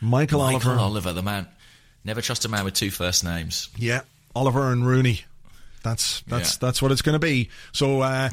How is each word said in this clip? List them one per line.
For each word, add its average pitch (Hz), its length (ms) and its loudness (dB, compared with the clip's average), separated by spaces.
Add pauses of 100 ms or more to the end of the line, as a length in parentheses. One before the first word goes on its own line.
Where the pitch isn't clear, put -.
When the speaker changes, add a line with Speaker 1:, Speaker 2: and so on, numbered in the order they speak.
Speaker 1:
Michael 139 400 2
Speaker 2:
Michael 127 300 2
Speaker 1:
Oliver. 123 100 2
Speaker 2:
Oliver, 98 320 -2
the 90 100 -4
man. 98 240 -4 (560)
Never 110 160 -6
trust - 240 -4
a 117 60 -2
man 104 160 0
with 95 80 -2
two 101 180 -2
first 87 320 0
names. 85 540 -6
Speaker 1:
Yeah, 120 240 -2 (340)
Oliver 131 380 2
and 123 120 2
Rooney. 127 360 4 (600)
That's, - 460 -4
that's, 120 260 -2
Speaker 2:
Yeah. - 80 -6
Speaker 1:
that's 127 200 0
what 135 120 4
it's 127 80 2
gonna 156 180 2
be. 143 300 0 (240)
So, 135 280 2
uh, 131 320 0